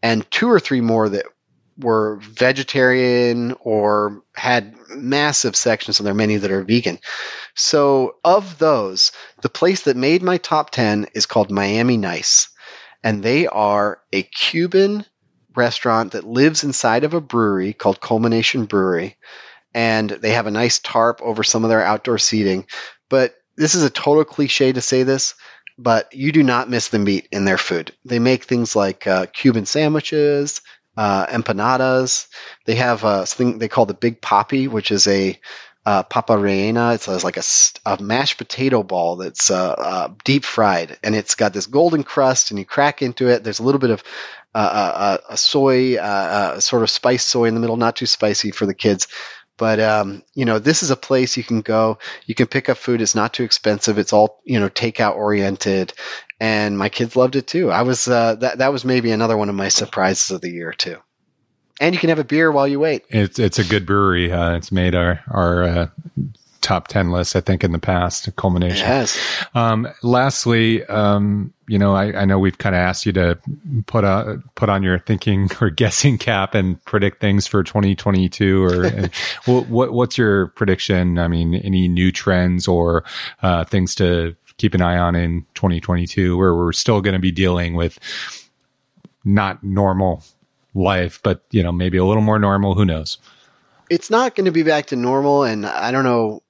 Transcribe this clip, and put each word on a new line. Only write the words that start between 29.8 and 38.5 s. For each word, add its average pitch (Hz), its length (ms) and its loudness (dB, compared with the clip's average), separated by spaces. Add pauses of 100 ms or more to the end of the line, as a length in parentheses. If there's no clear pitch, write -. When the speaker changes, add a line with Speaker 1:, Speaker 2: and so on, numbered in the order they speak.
Speaker 1:
uh, 101 300 0
empanadas. 127 1000 0 (380)
They 113 120 0
have, 120 280 0
uh, 98 220 2
something 123 320 -2
they 110 100 -4
call 117 180 2
the 98 80 -6
Big 117 260 -2
Papi, 131 480 0
which 110 220 -4
is 104 160 2
a, 98 320 0 (460)
uh, 101 180 2
papa - 300 -2
rellena. 107 640 2
It's, 107 140 -8
uh, 92 140 -4
like 90 140 -4
a 87 40 -6
s-, - 340 2 (100)
a 98 180 -2
mashed 117 360 -2
potato 127 440 -2